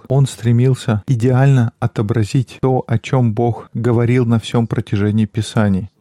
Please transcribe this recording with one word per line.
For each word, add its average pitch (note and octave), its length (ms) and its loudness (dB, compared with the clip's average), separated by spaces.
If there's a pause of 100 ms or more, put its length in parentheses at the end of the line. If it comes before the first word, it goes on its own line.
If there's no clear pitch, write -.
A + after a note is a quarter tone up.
он C3+ 200 2
стремился A#2+ 800 0
идеально B2+ 720 2
отобразить A2+ 800 -2
то, C3 240 0
о A2 140 -2
чем B2 340 0
Бог A#2 400 -2
говорил A#2+ 540 0
на A#2 120 2
всем A#2 280 -2
протяжении G#2+ 580 0
Писаний. G#2 640 -2 (120)